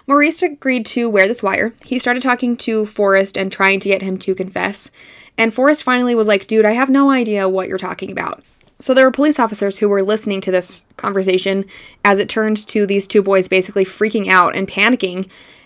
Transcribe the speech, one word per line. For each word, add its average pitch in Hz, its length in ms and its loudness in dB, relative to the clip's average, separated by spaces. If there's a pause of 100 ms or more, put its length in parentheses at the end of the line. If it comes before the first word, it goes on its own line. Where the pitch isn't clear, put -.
Maurice 294 360 2
agreed 262 440 -2
to 240 220 -2
wear 196 180 4
this 220 160 -2
wire. 208 320 -2 (100)
He 254 140 -4
started 247 240 -2
talking 247 360 -2
to 220 280 -2
Forrest 196 500 0
and 196 140 -4
trying 196 300 0
to 190 80 -4
get 190 140 0
him 190 160 -4
to 190 160 -4
confess. 185 560 -4 (460)
And 226 160 0
Forrest 277 300 2
finally 247 320 0
was 220 140 2
like, 202 180 2
"Dude, 220 200 4
I 208 60 4
have 262 180 0
no 277 200 4
idea 220 380 0
what 190 180 -2
you're 185 120 -6
talking - 340 -10
about." - 320 -8 (340)
So - 160 0
there 262 120 6
were 262 40 4
police 285 300 2
officers 208 380 -2
who 208 100 2
were 202 140 2
listening 202 400 -2
to - 80 -6
this - 360 0 (100)
conversation 190 680 -2 (400)
as 202 140 4
it 214 100 -2
turned 214 400 -2
to 208 180 0
these 196 200 0
two 208 160 2
boys 190 260 2
basically 190 360 0
freaking 208 440 -2
out 185 260 4
and 196 140 -4
panicking 190 600 -2 (380)